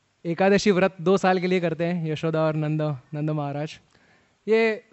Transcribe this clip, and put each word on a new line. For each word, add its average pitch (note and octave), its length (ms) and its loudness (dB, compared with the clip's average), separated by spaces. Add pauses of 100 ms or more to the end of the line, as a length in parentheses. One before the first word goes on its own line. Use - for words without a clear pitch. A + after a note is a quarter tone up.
(240)
एकादशी F#3+ 460 2
व्रत F#3 300 2
दो F#3 160 2
साल F#3 220 2
के F3+ 80 -2
लिए F#3 140 0
करते E3 240 -2
हैं E3+ 220 -4
यशोदा D#3+ 360 -2
और D#3 120 0
नंद, D#3 280 -2 (320)
नंद D3+ 160 -4
महाराज। D3 500 -6 (680)
ये A3 440 2